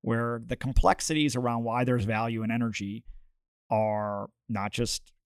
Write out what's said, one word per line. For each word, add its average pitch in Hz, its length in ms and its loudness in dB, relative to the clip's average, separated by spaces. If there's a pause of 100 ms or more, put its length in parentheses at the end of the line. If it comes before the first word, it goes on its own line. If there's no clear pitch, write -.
where 117 440 -2
the 123 100 -4
complexities 139 800 2
around 120 280 0
why 117 200 0
there's 123 220 2
value 113 380 0
in 113 80 0
energy 110 520 -2 (640)
are 107 600 -2 (200)
not 104 220 -2
just, - 400 -4 (140)